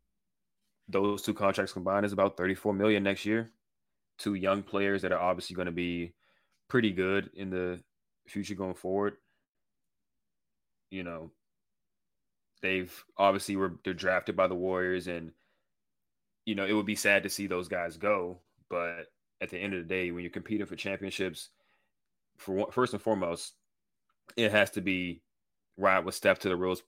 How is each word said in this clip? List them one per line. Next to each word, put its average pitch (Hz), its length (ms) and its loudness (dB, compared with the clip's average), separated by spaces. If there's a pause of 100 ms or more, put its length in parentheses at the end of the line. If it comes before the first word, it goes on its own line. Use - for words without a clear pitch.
(880)
those 101 340 0
two 104 120 0
contracts 98 380 2
combined 95 340 0
is 101 60 0
about 98 240 4
thirty-four 95 380 0
million 101 280 6
next 98 240 0
year. 113 260 -2 (640)
Two 104 160 -2
young 95 280 2
players 98 400 0
that 92 100 0
are 85 80 2
obviously 90 360 -2
gonna 90 160 -4
be 87 420 -4 (540)
pretty 110 240 2
good 95 420 0
in 95 160 -8
the 90 320 -4 (460)
future 101 260 -8
going 92 200 -6
forward. 101 440 -2 (1700)
You 95 140 -8
know, 82 280 -10 (1300)
they've 92 420 -4 (120)
obviously 98 400 4
were, 92 280 -2
they're 95 100 -2
drafted 92 420 0
by 92 120 4
the 92 60 0
Warriors, 90 520 0
and, 85 260 -8 (1120)
you 110 80 -2
know, 98 120 0
it 101 60 2
would 107 140 2
be 104 100 -2
sad 101 260 6
to 101 80 -4
see 101 160 -6
those 90 220 -2
guys 85 280 -4
go. 90 440 -2 (280)
But 85 380 -4 (340)
at 95 100 -6
the 92 80 -8
end 98 160 -4
of 90 60 -4
the 82 80 -10
day, 90 220 0
when 87 120 -6
you're 87 80 -8
competing 101 360 -4
for 87 100 -12
championships, 95 760 -6 (880)
for 95 160 -6
one, 98 160 0
first 123 240 2
and 101 80 -6
foremost, 92 540 -2 (800)
it 113 140 4
has 101 220 6
to 107 80 -4
be 90 420 -4 (540)
ride 95 280 4
with 90 100 -4
Steph 95 260 4
till 98 120 0
the 90 60 0
wheels, 90 300 0